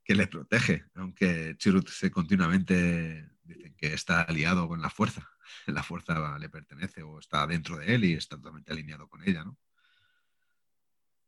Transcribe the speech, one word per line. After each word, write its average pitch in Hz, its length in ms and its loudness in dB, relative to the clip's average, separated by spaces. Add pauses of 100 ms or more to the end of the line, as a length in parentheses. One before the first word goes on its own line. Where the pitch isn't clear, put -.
que 101 100 4
le 98 120 4
protege, 104 580 2 (100)
aunque 87 640 -2
Chirrut 95 320 4
se - 200 -2
continuamente 87 1200 2 (140)
dicen 82 320 -20
que 76 180 -4
está 85 280 2
aliado 82 480 2
con 82 120 -4
la 76 80 -4
fuerza, - 400 -4 (200)
<laughs> - 180 -16
la 73 160 -4
fuerza 78 560 -4
le 76 100 -12
pertenece 78 540 -14
o 78 160 -18
está 73 260 -2
dentro 82 320 -2
de 80 160 0
él 117 120 4
y 85 80 6
está 76 240 -6
totalmente 76 340 -14
alineado 78 380 -10
con 73 180 -20
ella, 82 160 0
¿no? 104 140 -14 (1700)